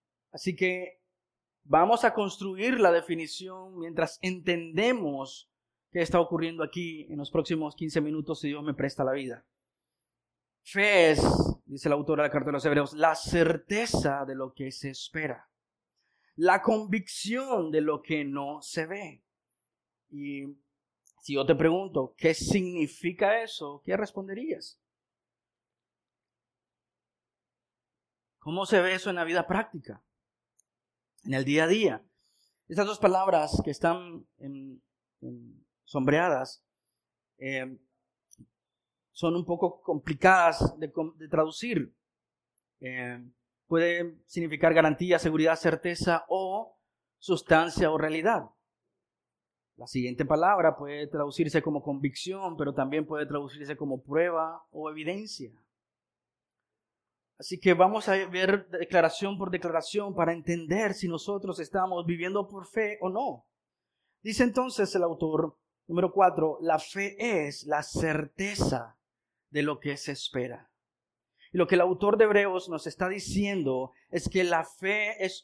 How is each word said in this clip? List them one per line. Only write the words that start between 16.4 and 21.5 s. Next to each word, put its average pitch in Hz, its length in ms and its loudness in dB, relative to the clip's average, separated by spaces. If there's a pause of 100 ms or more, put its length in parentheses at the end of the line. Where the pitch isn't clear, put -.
convicción 214 1120 -2
de 156 100 2
lo 151 220 -2
que 151 200 -4
no 143 380 -8
se 160 240 -6
ve. 170 380 -12 (880)
Y 143 340 -10 (760)
si 143 120 -8
yo 139 120 2
te 160 100 6